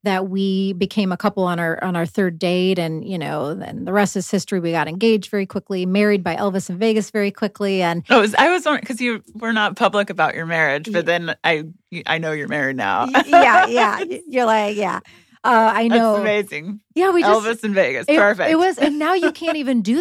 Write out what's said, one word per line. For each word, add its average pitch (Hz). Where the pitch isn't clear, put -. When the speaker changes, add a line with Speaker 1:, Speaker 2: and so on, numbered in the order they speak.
Speaker 1:
that 190
we 190
became 190
a 170
couple 202
on 175
our, 165
on 185
our 170
third 175
date. 180
And, 160
you 185
know, 151
then 175
the 185
rest 202
is 180
history. 190
We 170
got 156
engaged 208
very 196
quickly, 190
married 202
by 165
Elvis 196
in 180
Vegas 220
very 202
quickly. 196
And 170
Speaker 2:
Oh, 214
is, 208
I 311
was 359
wondering, 302
'cause 240
you 240
were 226
not 208
public 202
about 165
your 165
marriage, 156
but 175
Speaker 1:
Ye- -
Speaker 2:
then 170
I, 156
I 160
know 160
you're 147
married 135
now. 104
Speaker 1:
Y-, 262
yeah, 349
yeah. 453
Speaker 2:
<laughs> 320
Speaker 1:
Y-, 370
you're 254
like, 214
yeah. 202
Uh, 226
I 226
know. 226
Speaker 2:
That's 208
amazing. 202
Speaker 1:
Yeah, 370
we 349
just 208
Speaker 2:
Elvis 226
in 202
Vegas. 131
Speaker 1:
it, 294
Speaker 2:
Perfect. 202
Speaker 1:
it 320
was, 359
and 294
now 311
you 359
Speaker 2:
<laughs> -
Speaker 1:
can't 330
even 254
do 220